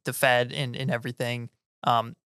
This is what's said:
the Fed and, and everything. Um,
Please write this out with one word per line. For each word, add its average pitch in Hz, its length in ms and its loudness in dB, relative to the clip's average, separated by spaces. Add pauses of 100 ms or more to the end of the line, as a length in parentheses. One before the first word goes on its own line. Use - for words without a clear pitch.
the 123 80 -4
Fed 123 380 4
and, 131 240 -6
and 131 140 -4
everything. 120 600 -4 (340)
Um, 117 320 2 (200)